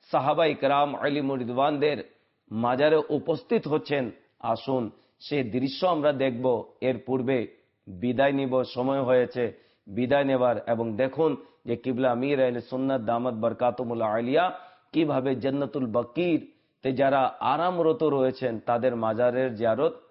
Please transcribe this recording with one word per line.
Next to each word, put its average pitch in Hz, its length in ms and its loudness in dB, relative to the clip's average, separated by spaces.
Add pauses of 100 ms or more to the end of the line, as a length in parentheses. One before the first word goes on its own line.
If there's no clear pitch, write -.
(120)
সাহাবা 151 340 2
ইকরাম 143 500 0
আলিম 139 380 -2
রিদওয়ানদের 135 680 0 (480)
মাজারে 131 580 2
উপস্থিত 151 580 -2
হচ্ছেন, 143 440 -2 (280)
আসুন 117 520 -2 (280)
সে 139 240 -4
দৃশ্য 127 440 -2
আমরা 151 240 2
দেখব। 127 520 0 (180)
এর 123 240 0
পূর্বে 127 420 0 (400)
বিদায় 120 440 0
নিব, 131 320 0
সময় 135 380 -2
হয়েছে 123 520 0 (340)
বিদায় 123 360 0
নেবার। 123 320 2 (120)
এবং 113 280 -2
দেখুন 135 420 0 (280)
যে 120 100 -2
কিবলা 127 360 0
আমির 131 320 0
আহলে 123 180 0
সুন্নাত 131 400 -2
দামাত 117 320 -2
বরকাতুমুল 117 680 -2
আলিয়া 123 580 0 (320)
কিভাবে 139 440 0
জান্নাতুল 135 500 -2
বাকিরতে 131 1040 -2
যারা 131 480 2
আরামরত 160 640 2
রয়েছেন 131 560 0
তাদের 120 360 0
মাজারের 117 600 0
জিয়ারত 117 380 0 (180)